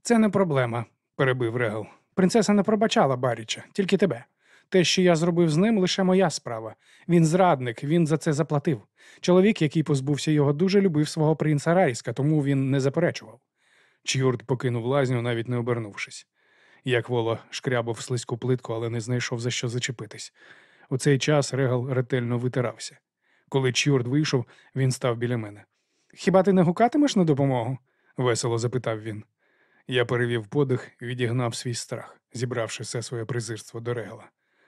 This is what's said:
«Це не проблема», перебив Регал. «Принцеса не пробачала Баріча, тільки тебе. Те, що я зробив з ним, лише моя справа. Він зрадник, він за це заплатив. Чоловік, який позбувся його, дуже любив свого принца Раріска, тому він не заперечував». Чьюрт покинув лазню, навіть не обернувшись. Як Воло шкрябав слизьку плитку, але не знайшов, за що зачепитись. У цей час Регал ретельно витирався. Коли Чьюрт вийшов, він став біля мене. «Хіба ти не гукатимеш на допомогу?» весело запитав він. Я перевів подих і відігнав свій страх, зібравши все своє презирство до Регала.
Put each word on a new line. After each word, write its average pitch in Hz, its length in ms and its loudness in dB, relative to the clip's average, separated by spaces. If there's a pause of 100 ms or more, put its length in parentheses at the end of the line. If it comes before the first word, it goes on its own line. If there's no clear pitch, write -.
«Це 233 160 2
не 220 120 4
проблема», 135 560 0 (300)
перебив 127 400 0
Регал. 110 320 -4 (260)
«Принцеса 196 400 2
не 202 100 4
пробачала 196 520 2
Баріча, 117 480 -4 (100)
тільки 190 240 0
тебе. 151 280 0 (440)
Те, 185 140 4
що - 180 2
я 175 140 6
зробив 170 340 2
з 147 80 2
ним, 214 200 2
лише 185 260 0
моя 185 260 4
справа. 113 460 -10 (320)
Він 170 180 6
зрадник, 151 580 2
він 160 240 2
за 156 100 0
це 156 160 -2
заплатив. 147 480 -2 (400)
Чоловік, 185 400 4
який 156 220 0
позбувся 143 480 0
його, 147 220 4
дуже 190 280 2
любив 156 260 2
свого 156 280 0
принца 156 380 0
Раріска, 135 400 0
тому 147 300 0
він 135 280 0
не 139 80 2
заперечував». 139 600 -2 (640)
Чьюрт 131 400 0
покинув 120 420 -2
лазню, 131 360 0
навіть 117 260 -4
не 123 100 -2
обернувшись. 117 720 -6 (580)
Як 120 240 0
Воло 113 300 -2 (100)
шкрябав 120 520 -4
слизьку 123 360 -6
плитку, 123 360 -4
але 117 160 -4
не 117 120 -4
знайшов, 120 380 -4
за 123 120 -4
що 123 180 -4
зачепитись. - 640 -8 (560)
У 135 80 -4
цей 139 220 2
час 147 340 0
Регал 127 360 -2
ретельно 123 480 -2
витирався. 120 600 -4 (520)
Коли 131 220 0
Чьюрт 127 360 2
вийшов, 143 380 0 (300)
він 131 160 2
став 120 260 -2
біля 120 200 -2
мене. 104 260 -10 (500)
«Хіба 185 300 2
ти 202 100 4
не 185 80 6
гукатимеш 240 540 2
на 190 80 4
допомогу?» 135 540 0 (400)
весело 117 400 0
запитав 113 440 -4
він. 107 220 -10 (640)
Я 123 180 2
перевів 120 420 -2
подих 135 440 0 (100)
і 120 40 -12
відігнав 123 500 -2
свій 123 180 -6
страх, - 440 -10 (160)
зібравши 120 500 -6
все 117 180 -8
своє 113 240 -8
презирство 117 540 -8
до 120 140 -6
Регала. 110 300 -10 (440)